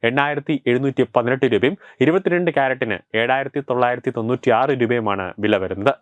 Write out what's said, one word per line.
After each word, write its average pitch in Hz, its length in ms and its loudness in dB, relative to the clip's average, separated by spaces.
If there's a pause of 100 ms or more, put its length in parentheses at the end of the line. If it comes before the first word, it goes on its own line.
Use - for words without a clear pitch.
എണ്ണായിരത്തി 143 460 -2 (120)
എഴുന്നൂറ്റി 131 380 2 (100)
പതിനെട്ട് 127 380 0
രൂപയും 123 220 2 (260)
ഇരുപത്തിരണ്ട് 175 560 2
കാരറ്റിന് 127 400 -2 (180)
ഏഴായിരത്തി 131 540 -2
തൊള്ളായിരത്തി 123 480 0
തൊണ്ണൂറ്റിയാറ് 123 640 2
രൂപയുമാണ് 107 460 -2 (120)
വില 104 180 2
വരുന്നത്. 95 440 0